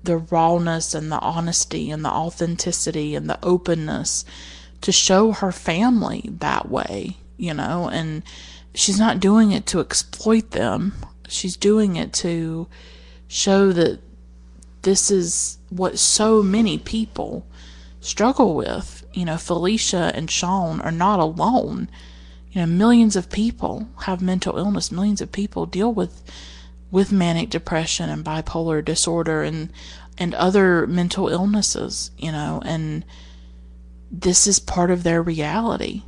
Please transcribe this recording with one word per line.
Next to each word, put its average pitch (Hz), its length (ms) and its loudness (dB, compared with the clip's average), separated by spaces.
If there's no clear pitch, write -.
the 170 140 0
rawness 165 760 0
and 156 160 -6
the 151 100 -2
honesty 165 680 -2
and 156 140 -6
the - 60 -2
authenticity 165 1040 -2
and 151 140 -6
the - 140 -4
openness 165 800 0
to 196 100 0
show 208 400 6
her 185 200 -2
family 202 760 0
that - 300 -2
way, - 480 -6
you 165 180 -4
know, 156 360 -4
and 160 320 -4
she's 196 240 2
not 208 220 4
doing 208 320 6
it - 140 0
to 175 140 0
exploit - 720 0
them. 117 420 -2
She's - 280 -6
doing 202 400 4
it 160 180 -4
to 165 520 -2
show 196 440 4
that 170 280 2
this 190 280 4
is 175 480 0
what 180 280 -2
so 214 440 4
many 202 340 2
people - 680 -6
struggle 226 540 2
with. - 580 -6
You 180 120 -4
know, 160 120 -2
Felicia 175 800 0
and 160 160 -6
Sean 175 500 -2
are 160 100 -4
not 180 300 2
alone. 165 680 0
You 180 120 -2
know, 165 40 0
millions 214 500 6
of 180 140 -2
people 220 580 -2
have 185 180 -2
mental 185 380 0
illness. 180 320 -2
Millions 196 300 0
of - 120 -8
people 196 320 -4
deal 190 280 0
with, 180 300 -4
with 190 220 4
manic 170 380 2
depression 165 600 -2
and 151 140 -6
bipolar 156 600 -2
disorder 160 580 0
and, 156 280 -6
and 175 160 -2
other 185 520 4
mental 175 420 0
illnesses, - 920 -2
you 160 140 -6
know, 156 320 -4
and 156 400 -6
this 180 360 2
is 196 120 2
part 175 320 0
of 180 120 0
their 165 200 2
reality. 165 840 -4